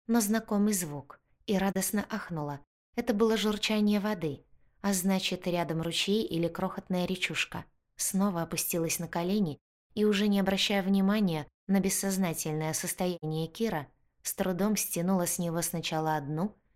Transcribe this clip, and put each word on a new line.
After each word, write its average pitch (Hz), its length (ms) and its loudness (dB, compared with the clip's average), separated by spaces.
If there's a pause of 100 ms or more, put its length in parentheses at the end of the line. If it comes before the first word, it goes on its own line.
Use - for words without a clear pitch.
но 233 120 4
знакомый 208 540 2
звук, 147 460 -6 (260)
и 208 100 2
радостно 190 540 0
ахнула. 147 500 -6 (360)
Это 240 180 0
было 220 220 4
журчание 208 640 2
воды, 170 440 -2 (360)
а 202 120 2
значит, 185 540 0
рядом 170 340 0
ручей 190 440 0
или 165 240 0
крохотная 180 580 -2
речушка. - 580 -4 (320)
Снова 190 460 0
опустилась 165 560 -2
на 170 80 -6
колени 175 520 0 (360)
и, 208 100 2
уже 208 220 4
не 202 140 4
обращая 196 420 2
внимания 190 640 2 (220)
на 196 100 4
бессознательное 175 920 0
состояние 160 760 -4
Кира, 160 400 -4 (360)
с - 120 -6
трудом 190 420 0
стянула 175 500 0
с 170 120 -2
него 170 240 -2
сначала 160 540 -2
одну, 156 400 -4 (200)